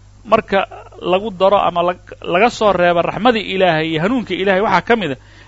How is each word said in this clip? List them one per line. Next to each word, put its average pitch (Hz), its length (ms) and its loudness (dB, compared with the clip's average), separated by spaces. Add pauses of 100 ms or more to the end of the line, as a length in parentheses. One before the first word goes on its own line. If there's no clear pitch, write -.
(240)
marka 202 420 2 (340)
lagu 190 300 -2
daro 196 280 2
ama 175 240 -2
lag-, 180 380 -6
laga 190 300 0
soo 214 220 2
reebo 175 300 2
raxmadii 214 380 0 (140)
Ilaahay 165 340 2
iyo 160 120 -2
hanuunka 202 340 -2
Ilaahay 190 260 0
waxaa 196 260 2
ka 233 100 4
mid 180 160 -2
a, 127 40 -6 (320)